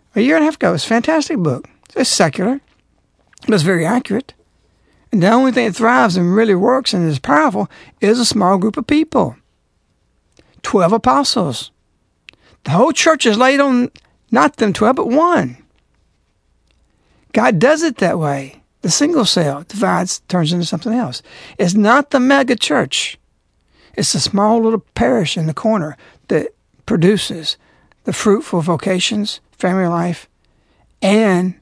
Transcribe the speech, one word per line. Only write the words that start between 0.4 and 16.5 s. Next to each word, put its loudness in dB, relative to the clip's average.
a 2
half -2
ago. 0
It's -4
a -10
fantastic 0
book. -4
It's -2
secular, -2
but 2
it's 2
very 0
accurate. -4
And 0
the 4
only 2
thing 0
that -6
thrives 2
and 2
really 2
works 0
and 0
is -2
powerful 0
is 2
a 0
small 2
group -2
of -6
people. 0
Twelve 0
apostles. -2
The -4
whole 4
church 2
is 2
laid 4
on 2
not 2
them 0
twelve, 2
but -2
one. 0